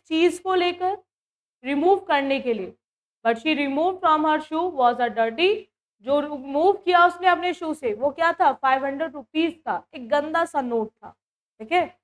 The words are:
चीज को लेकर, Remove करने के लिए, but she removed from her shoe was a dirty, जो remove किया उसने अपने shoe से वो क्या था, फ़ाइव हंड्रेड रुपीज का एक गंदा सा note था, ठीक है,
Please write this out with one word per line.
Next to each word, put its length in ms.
चीज 340
को 160
लेकर, 440
Remove 340
करने 320
के 140
लिए, 200
but 140
she 180
removed 440
from 240
her 160
shoe 200
was 280
a 120
dirty, 360
जो 140
remove 540
किया 320
उसने 220
अपने 260
shoe 200
से 200
वो 160
क्या 220
था, 200
फ़ाइव 320
हंड्रेड 300
रुपीज 420
का 260
एक 140
गंदा 360
सा 160
note 280
था, 260
ठीक 120
है, 140